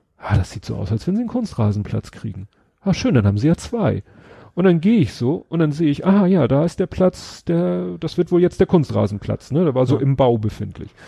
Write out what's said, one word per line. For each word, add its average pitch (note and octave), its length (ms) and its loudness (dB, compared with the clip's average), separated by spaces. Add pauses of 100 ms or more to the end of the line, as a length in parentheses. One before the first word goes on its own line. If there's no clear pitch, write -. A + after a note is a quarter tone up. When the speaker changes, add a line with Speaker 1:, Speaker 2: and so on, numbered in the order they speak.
(180)
Speaker 1:
ah, - 200 -2
das F#2 140 -2
sieht - 140 -14
so A2+ 100 -8
aus, G2+ 160 -6
als A2 160 -4
wenn F#3 80 -2
sie A3+ 60 -2
einen A#3 80 -6
Kunstrasenplatz G#2+ 800 -4
kriegen. G2 360 -12 (360)
Ah, F#3+ 120 0
schön, B3 180 0
dann G#2 140 4
haben G2+ 100 2
sie A#2 100 0
ja E3+ 100 4
zwei. B2+ 440 -2 (520)
Und F3 120 0
dann F3 160 4
gehe G#3+ 180 4
ich B2+ 140 0
so C3+ 340 -4
und E3 120 -4
dann D3+ 120 2
sehe D3+ 180 0
ich, C#3+ 160 -2
aha, G3 200 4
ja, F3 220 4
da C#3 180 2
ist - 160 -4
der F3+ 60 -2
Platz, - 580 -2
der, F3+ 540 -2
das E3 180 -8
wird F3+ 160 0
wohl F3 80 4
jetzt F3 180 2
der F#3+ 80 4
Kunstrasenplatz, G#2+ 840 0
ne? D#3 120 2
Der C#3+ 120 2
war B2+ 100 2
so D3 100 2
Speaker 2:
Ja. - 60 0
Speaker 1:
im C3+ 160 2
Bau B2 220 4
befindlich. G#2 500 -8 (180)